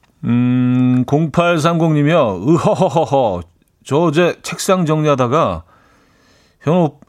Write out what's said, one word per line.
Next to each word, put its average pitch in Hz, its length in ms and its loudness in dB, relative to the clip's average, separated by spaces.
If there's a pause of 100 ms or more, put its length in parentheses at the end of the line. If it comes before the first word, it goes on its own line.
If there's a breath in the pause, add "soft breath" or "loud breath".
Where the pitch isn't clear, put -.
(240)
음, 127 840 0
공팔삼공님이요. 156 1400 0
"으허허허허. 147 920 0 (440)
저 131 140 -2
어제 170 420 0
책상 185 460 -4
정리하다가 143 760 0 (960 soft breath)
현우, 160 360 0 (120)